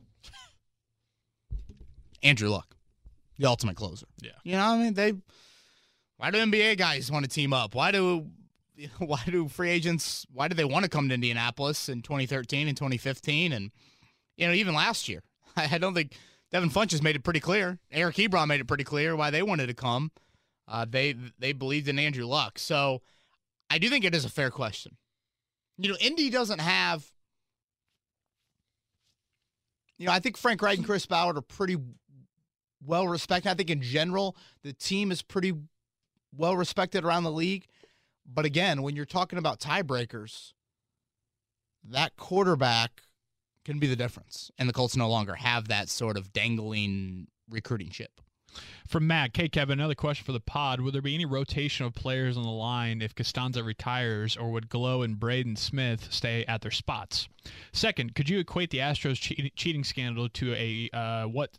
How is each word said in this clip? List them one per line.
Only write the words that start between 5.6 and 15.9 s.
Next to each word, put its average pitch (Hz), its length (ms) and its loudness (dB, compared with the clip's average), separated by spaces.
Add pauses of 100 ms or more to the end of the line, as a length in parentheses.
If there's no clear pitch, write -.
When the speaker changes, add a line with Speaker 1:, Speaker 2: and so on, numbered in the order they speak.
Speaker 1:
why 147 160 -2
do 208 60 2
N 220 120 4
B 208 100 6
A 214 140 6
guys 147 380 2
wanna 143 160 0
team 139 240 0
up? 117 240 0
Why 165 160 4
do, 180 360 2 (340)
<laughs> - 360 -18
why 147 260 -2
do 175 220 0
free 175 240 -2
agents, 170 640 0
why 135 160 -2
do 175 80 -2
they 160 80 4
wanna 160 240 2
come 143 220 2
to 127 40 2
Indianapolis 120 720 0
in 123 140 -6
twenty 135 240 -2
thirteen 139 400 -2
and 143 100 0
twenty 131 200 -2
fifteen 147 560 0
and, 104 180 -4 (680)
you 170 120 2
know, 175 40 4
even 185 220 2
last 185 340 2
year? 87 140 -8 (160)
<laughs> - 180 -14
I, 156 180 2
I 165 40 2
don't 185 160 0